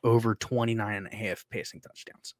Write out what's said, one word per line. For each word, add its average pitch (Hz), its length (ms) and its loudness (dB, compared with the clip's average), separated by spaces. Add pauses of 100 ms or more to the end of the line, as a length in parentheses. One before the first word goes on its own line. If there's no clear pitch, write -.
over 117 300 6
twenty-nine 113 640 0
and 98 140 -8
a 107 60 -10
half 104 340 -6
passing - 300 -8
touchdowns. - 600 -18